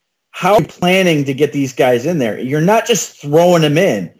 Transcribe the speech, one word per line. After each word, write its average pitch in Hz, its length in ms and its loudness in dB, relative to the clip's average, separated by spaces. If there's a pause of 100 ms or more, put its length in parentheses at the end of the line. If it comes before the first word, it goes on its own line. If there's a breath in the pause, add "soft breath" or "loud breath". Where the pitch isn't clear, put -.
(300)
how 196 280 0
you're - 80 -2
planning 180 580 0
to 135 80 -6
get 139 200 -2
these 139 200 -4
guys 127 340 0
in 170 120 -2
there. 113 200 -4
You're 131 220 -4
not 214 260 2
just - 340 -6
throwing 165 420 2
them 151 160 0
in. 113 420 -2